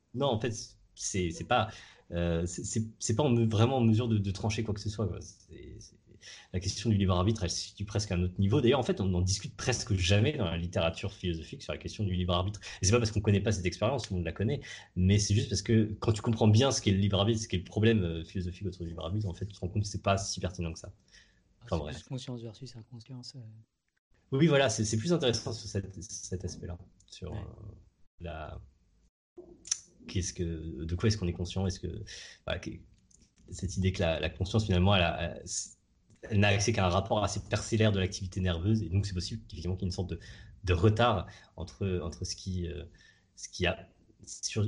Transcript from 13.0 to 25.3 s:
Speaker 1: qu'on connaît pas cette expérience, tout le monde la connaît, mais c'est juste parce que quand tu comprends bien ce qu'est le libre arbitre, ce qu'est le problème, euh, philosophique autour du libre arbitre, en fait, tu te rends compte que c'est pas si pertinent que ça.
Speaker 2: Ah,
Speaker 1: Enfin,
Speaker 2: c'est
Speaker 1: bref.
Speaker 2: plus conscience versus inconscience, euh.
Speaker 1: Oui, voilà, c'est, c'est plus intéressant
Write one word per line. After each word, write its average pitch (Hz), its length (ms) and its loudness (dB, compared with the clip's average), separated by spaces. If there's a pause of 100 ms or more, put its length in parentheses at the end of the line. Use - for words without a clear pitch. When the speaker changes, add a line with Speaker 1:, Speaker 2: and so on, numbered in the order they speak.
Speaker 1:
qu'on 110 80 -2
connaît 101 220 4
pas 107 100 0
cette 90 140 -2
expérience, 120 380 -2
tout - 100 -8
le 90 60 -2
monde 82 60 -2
la 82 60 -4
connaît, 127 300 -2 (340)
mais 95 240 6
c'est 104 140 2
juste - 160 2
parce 95 120 -2
que 110 380 4
quand 110 140 2
tu - 80 -6
comprends 110 260 2
bien 120 240 8
ce - 100 -2
qu'est 104 100 4
le 95 60 4
libre 98 220 4
arbitre, 113 220 2
ce - 80 -10
qu'est 92 80 -2
le 85 80 -6
problème, 110 400 4
euh, 82 180 -4
philosophique 90 420 -6
autour 87 180 -6
du 82 80 -6
libre 82 120 -8
arbitre, 101 240 -2
en 82 60 -6
fait, 101 140 -8
tu - 60 -16
te - 60 -20
rends 92 80 -4
compte 104 140 -2
que - 80 -4
c'est 90 120 -6
pas 98 160 4
si - 220 -6
pertinent 85 320 -4
que 80 80 -12
ça. - 140 -14
Speaker 2:
Ah, - 720 -20
Speaker 1:
Enfin, - 100 -2
Speaker 2:
c'est 80 60 0
Speaker 1:
bref. 73 160 -8
Speaker 2:
plus - 100 -14
conscience 127 340 -10
versus 113 360 -14
inconscience, 120 580 -16
euh. 131 40 -16 (920)
Speaker 1:
Oui, 143 160 6
voilà, 139 220 6
c'est, 107 160 0
c'est 113 120 0
plus 165 140 0
intéressant 123 400 2